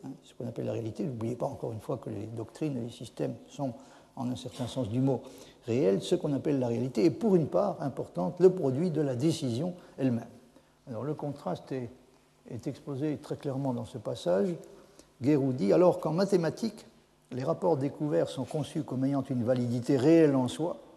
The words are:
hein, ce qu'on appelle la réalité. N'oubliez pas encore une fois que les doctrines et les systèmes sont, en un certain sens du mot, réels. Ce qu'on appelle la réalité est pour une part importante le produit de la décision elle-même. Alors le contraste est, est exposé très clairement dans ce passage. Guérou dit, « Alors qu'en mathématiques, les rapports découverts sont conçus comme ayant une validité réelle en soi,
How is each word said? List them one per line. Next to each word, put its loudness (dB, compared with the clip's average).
hein, -12
ce -20
qu'on -8
appelle -6
la -2
réalité. -6
N'oubliez -4
pas -4
encore -6
une -8
fois -6
que -12
les -8
doctrines -6
et -4
les -8
systèmes -8
sont, -6
en -4
un -4
certain -8
sens -4
du 0
mot, 2
réels. 2
Ce 0
qu'on 0
appelle 0
la 0
réalité 2
est 6
pour 4
une 4
part 0
importante -4
le 10
produit 0
de 0
la 0
décision 0
elle-même. 0
Alors -8
le -4
contraste -8
est, -6
est -10
exposé -4
très -8
clairement -2
dans -4
ce -12
passage. 0
Guérou 4
dit, « 2
Alors 8
qu'en -2
mathématiques, 0
les -6
rapports 2
découverts 0
sont -6
conçus -4
comme -2
ayant 0
une -2
validité 2
réelle 8
en 2
soi, -4